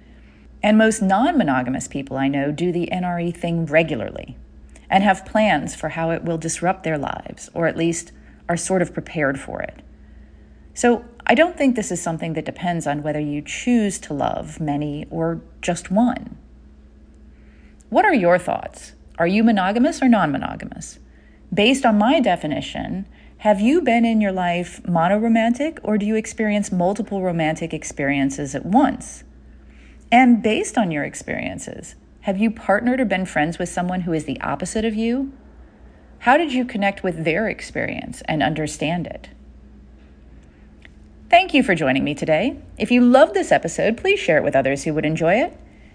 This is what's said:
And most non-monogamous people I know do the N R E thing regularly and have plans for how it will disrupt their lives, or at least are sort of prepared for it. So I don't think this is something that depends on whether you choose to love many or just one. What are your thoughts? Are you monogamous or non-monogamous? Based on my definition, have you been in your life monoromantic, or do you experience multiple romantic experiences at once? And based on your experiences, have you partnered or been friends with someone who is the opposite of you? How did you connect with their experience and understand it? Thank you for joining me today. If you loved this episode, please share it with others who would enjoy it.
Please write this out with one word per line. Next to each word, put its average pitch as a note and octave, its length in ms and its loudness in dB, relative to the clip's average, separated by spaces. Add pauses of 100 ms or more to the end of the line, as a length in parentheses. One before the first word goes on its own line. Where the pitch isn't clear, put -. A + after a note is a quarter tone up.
(640)
And G#3+ 160 6
most A3 240 4
non-monogamous F#3+ 840 0
people C#3 280 -8
I C3+ 120 0
know C#3 220 -2
do E3+ 220 -2
the E3+ 180 -2
N F3+ 140 -4
R F3 160 -4
E E3+ 100 -4
thing E3+ 360 -4
regularly - 720 -2 (500)
and F#3+ 160 4
have F#3+ 220 2
plans F#3+ 480 0
for - 160 -8
how E3 200 -2
it E3 140 -4
will E3 140 -2
disrupt F3 440 -4
their D#3+ 160 -2
lives, - 540 -10
or E3 140 -2
at - 100 -2
least E3 360 -2 (360)
are E3+ 80 0
sort F#3+ 240 0
of F3 140 -2
prepared C#3 440 -2
for - 220 -10
it. - 220 -12 (920)
So A#3+ 300 2 (220)
I - 80 4
don't E4 240 2
think C4 180 2
this G#3 160 -4
is E3+ 80 -4
something E3 320 -4
that D#3 140 -6
depends E3+ 400 -4
on D3 160 -2
whether D3+ 180 -4
you D3 220 -4
choose A3 560 0
to - 160 -10
love C#3+ 460 -4
many D3 500 -4
or E3 320 -4 (180)
just - 300 -4
one. - 480 0 (1500)
What E4+ 160 4
are G4 80 4
your F3+ 240 6
thoughts? - 540 -8 (260)
Are E3+ 80 2
you G#3 180 4
monogamous A3+ 560 2
or C4+ 80 4
non-monogamous? - 920 0 (540)
Based A#3+ 320 2
on A3 140 4
my B3+ 220 4
definition, F3+ 840 -4 (320)
have G#3 220 2
you C#4 220 4
been A#3 240 4
in A3 160 2
your G3 100 0
life F3 520 -4
monoromantic, A3+ 1000 2
or G#3+ 160 0
do G3+ 80 -2
you G#3+ 100 0
experience G#3 560 -2
multiple F#3+ 500 -2
romantic E3 520 -2
experiences C#3 800 -4
at C#3 100 -6
once? - 600 0 (840)
And A#3+ 320 6
based C4+ 360 -2
on G3 120 2
your D3 140 -2
experiences, - 880 -10 (280)
have F#3+ 160 -4
you A3 120 2
partnered A#3+ 500 -2
or C4 40 2
been F#3 220 -2
friends D#3+ 320 -2
with F3 100 -4
someone F3+ 340 -4
who E3+ 120 -2
is D#3 100 -2
the C3+ 160 -8
opposite F#3 460 -4
of A3+ 80 -2
you? A#3+ 380 -2 (880)
How C4 180 6
did D#4 160 -2
you B3+ 100 0
connect G3+ 380 -2
with E3 220 -2
their F3 240 0
experience - 800 -8
and D#3+ 160 -2
understand D#3 640 -2
it? - 220 -14 (2000)
Thank F4+ 260 4
you C4+ 80 6
for G3 120 2
joining D3+ 300 0
me D3 100 -4
today. E3 440 0 (200)
If - 120 -2
you B3 100 6
loved C4 340 6
this F#4 160 0
episode, E3+ 460 0
please G4 240 0
share D#3+ 160 2
it - 80 2
with - 100 0
others C3+ 300 0
who D#3 100 -2
would D3+ 120 -2
enjoy E3 300 0
it. D#4+ 220 -2 (360)